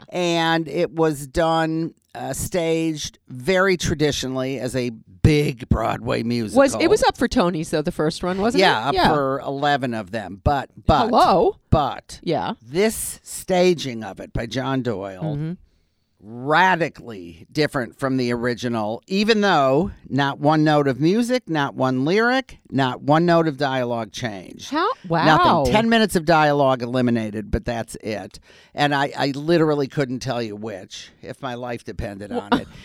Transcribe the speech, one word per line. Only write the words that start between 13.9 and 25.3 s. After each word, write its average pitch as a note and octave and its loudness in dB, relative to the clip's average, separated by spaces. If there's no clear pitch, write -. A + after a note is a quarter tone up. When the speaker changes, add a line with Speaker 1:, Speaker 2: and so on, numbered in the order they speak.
Speaker 1:
of F#2+ -12
it - -14
by A#2+ -4
John C3 -2
Doyle G2 -6
Speaker 2:
Mm-hmm. D#3 -6
Speaker 1:
radically A#2+ -2
different C3+ -2
from C3 0
the A#2+ 0
original, A#2 -4
even G#3 2
though E3 4
not C#3 0
one D#3 4
note D3+ 4
of B2+ 0
music, A3+ 0
not C#3+ -2
one C3 0
lyric, A#3 0
not B2+ 0
one D3+ 4
note E3+ 4
of D3 -2
dialogue B2 -2
changed. - -12
Speaker 2:
How? D#4+ -2
Wow. E3 0